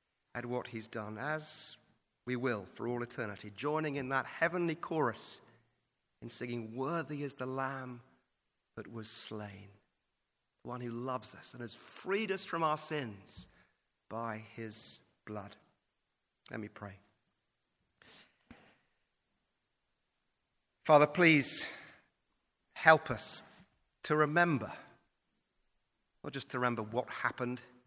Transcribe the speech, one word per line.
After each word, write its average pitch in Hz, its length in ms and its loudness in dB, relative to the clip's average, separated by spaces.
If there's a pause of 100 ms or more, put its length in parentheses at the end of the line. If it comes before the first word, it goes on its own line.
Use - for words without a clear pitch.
(340)
at 120 100 -4
what 123 220 -2
he's 110 220 -8
done, 107 300 -8
as 151 580 -6 (500)
we 127 100 0
will 120 380 0
for 110 120 -4
all 123 160 0
eternity, 107 540 -6
joining 151 400 0
in 131 140 -2
that 135 160 2
heavenly 170 480 0
chorus 151 680 0 (800)
in 120 80 -10
singing, 120 480 -4
"Worthy 147 460 -2
is 139 120 -6
the 131 120 -6
Lamb 131 560 -6 (760)
that 107 160 -10
was 110 160 -8
slain, 101 640 -8 (920)
the 120 60 -12
one 123 140 -8
who 120 80 -4
loves 123 440 -4
us - 200 -10
and 120 80 -10
has 117 100 -8
freed - 580 -4
us 190 140 -2
from 170 180 -2
our 151 140 4
sins 127 720 -4 (640)
by 110 340 -4 (100)
his - 440 -8 (260)
blood." 101 320 -10 (960)
Let 113 100 -6
me 104 80 -6
pray. 98 300 -12 (3750)
Father, 151 220 10
please 156 600 6 (1080)
help - 360 8
us - 320 -2 (600)
to 151 140 2
remember, 151 540 4 (1500)
not 139 120 -8
just 135 160 -6
to 131 80 -2
remember 120 240 2
what 110 260 -2
happened. 123 540 -2 (240)